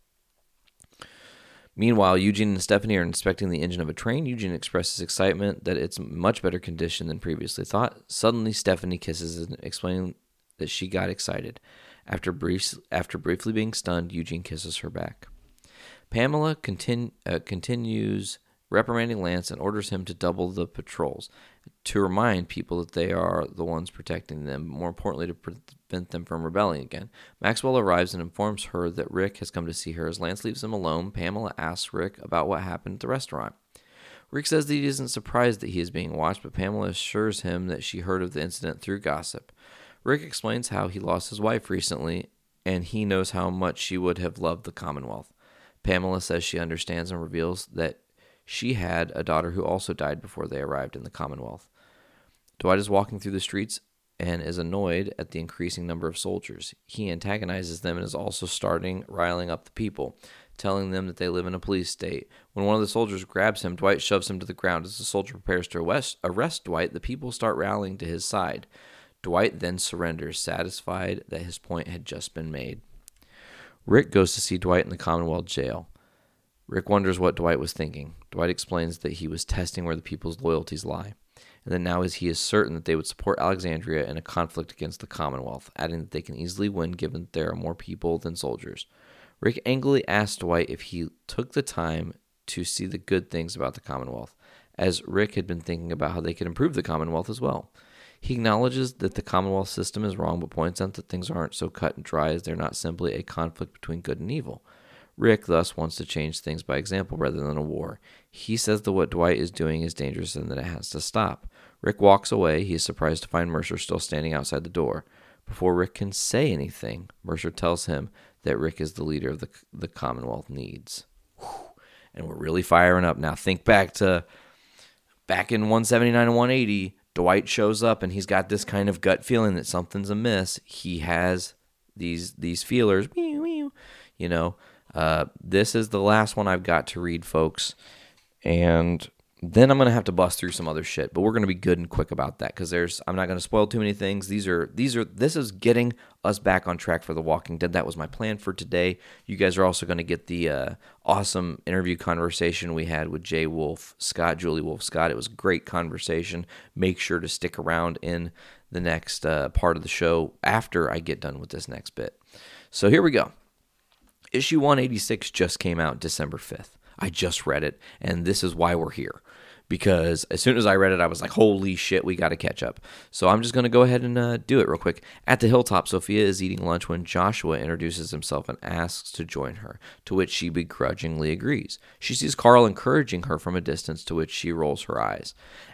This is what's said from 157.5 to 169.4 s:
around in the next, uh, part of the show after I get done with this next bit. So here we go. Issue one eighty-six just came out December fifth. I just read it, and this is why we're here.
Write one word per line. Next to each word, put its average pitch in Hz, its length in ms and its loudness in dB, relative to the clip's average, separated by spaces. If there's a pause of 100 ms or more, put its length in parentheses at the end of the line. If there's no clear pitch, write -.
around 82 420 0
in 85 300 -4 (400)
the 87 80 -4
next, 82 460 -2
uh, 76 240 2
part 85 260 4
of 80 80 -6
the - 60 -8
show 82 520 2
after 90 480 2
I 82 100 -2
get 78 200 -6
done 69 200 -8
with - 100 -12
this - 180 -10
next - 280 -12
bit. - 220 -8 (540)
So - 180 4
here 160 120 8
we 165 100 6
go. 110 220 2 (960)
Issue 143 300 4
one 139 180 6
eighty-six 120 500 0
just - 300 2
came 85 220 0
out 71 180 0
December 78 400 -4
fifth. - 380 -14 (200)
I 98 120 -4
just 87 360 -2
read 76 180 2
it, 73 160 -4 (220)
and 87 240 -2
this - 180 2
is 85 120 0
why 85 180 4
we're 82 180 0
here. - 300 -8 (480)